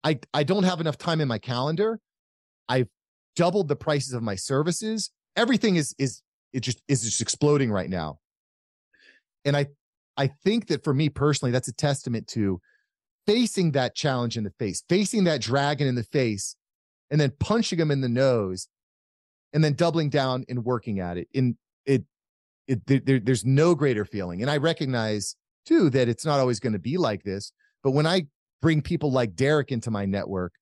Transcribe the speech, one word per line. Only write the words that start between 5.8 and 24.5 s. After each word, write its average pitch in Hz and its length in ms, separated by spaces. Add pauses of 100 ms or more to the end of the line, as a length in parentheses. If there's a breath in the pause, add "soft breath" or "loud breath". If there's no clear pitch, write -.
is, 135 220 (320)
it 135 80
just, - 260
is 135 160
just 110 160
exploding 143 500
right 95 200
now. 82 300 (1200 soft breath)
And 143 140
I, 143 100 (480)
I 139 120
think 214 400
that - 180
for 147 80
me 147 160
personally, 143 420
that's 123 160
a 123 60
testament 127 540
to 98 340 (680)
facing 208 460
that 127 220
challenge 123 420
in 107 80
the 95 120
face, 101 300
facing 196 380
that 151 160
dragon 139 460
in 127 80
the 117 80
face, 113 520 (560)
and 151 80
then 143 200
punching 214 400
him 156 120
in 139 80
the 131 100
nose, 117 600 (840)
and 151 100
then 151 120
doubling 160 360
down 131 380
and 123 160
working 110 380
at 87 160
it. 87 180
And 127 200 (300)
it, 135 180 (640)
it, 117 180
there, 135 140
there, 135 200
there's 117 260
no 151 300
greater 127 300
feeling. 90 360
And 135 100